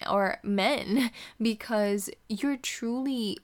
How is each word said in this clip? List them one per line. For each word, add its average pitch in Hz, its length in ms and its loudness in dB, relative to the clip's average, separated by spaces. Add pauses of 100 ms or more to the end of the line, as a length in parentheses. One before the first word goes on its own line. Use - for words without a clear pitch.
or 196 340 2
men, 220 680 2 (140)
<laughs> - 160 -12
because 208 680 0 (200)
you're 277 280 0
truly 240 880 -2